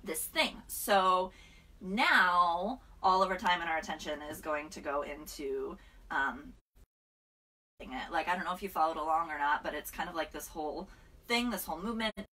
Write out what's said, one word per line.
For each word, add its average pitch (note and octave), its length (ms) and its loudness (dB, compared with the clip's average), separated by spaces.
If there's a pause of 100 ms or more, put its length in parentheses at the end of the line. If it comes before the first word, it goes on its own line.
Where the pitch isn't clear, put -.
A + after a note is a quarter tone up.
this - 220 -6
thing. - 420 0
So F#3 640 4 (480)
now F#3 1000 4 (220)
all F#3 180 8
of F#3+ 80 6
our F#3 80 0
time F3 240 2
and E3 80 -2
our E3 80 2
attention D3+ 520 -6
is D#3 120 -10
going D3+ 280 -4
to - 120 -12
go C#3+ 220 -2
into, C#3 760 -6 (320)
um, F#3+ 440 -2 (1300)
it. - 320 -8
Like, E3 160 0
I F3+ 80 2
don't F#3+ 100 -4
know F3+ 80 -2
if F#3+ 80 -6
you G3 80 -6
followed D#3+ 280 0
along D#3+ 340 0
or D3 80 -6
not, D3 240 2
but D3+ 100 -6
it's - 160 -8
kind - 180 -6
of F3 60 -10
like D#3+ 180 -4
this C#3+ 160 -10
whole D#3 400 -6 (400)
thing, A#3+ 220 0
this G#3+ 160 -4
whole D#3+ 160 -6
movement A3+ 320 -4 (240)